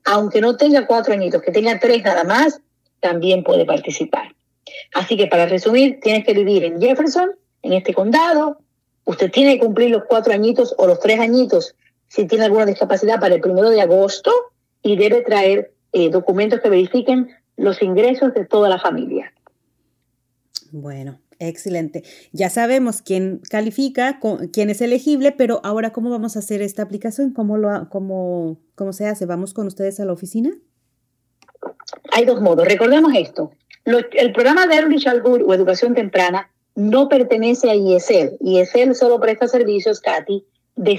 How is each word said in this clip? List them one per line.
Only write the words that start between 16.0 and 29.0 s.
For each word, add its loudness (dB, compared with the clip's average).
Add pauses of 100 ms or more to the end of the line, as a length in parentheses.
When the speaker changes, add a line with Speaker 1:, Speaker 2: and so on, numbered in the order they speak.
Speaker 1:
documentos 0
que 0
verifiquen 0 (260)
los -2
ingresos 0
de -2
toda 2
la 0
familia. -6 (1400)
Speaker 2:
Bueno, -16 (220)
excelente. -8 (260)
Ya -4
sabemos -2
quién -6 (100)
califica, -4
co-, -4 (140)
quién -2
es -6
elegible, 0
pero -2
ahora, -4
¿cómo -6
vamos -6
a -10
hacer -6
esta -8
aplicación? -6
¿Cómo -4
lo 0
ha-, -6
cómo, -6 (180)
cómo -8
se -8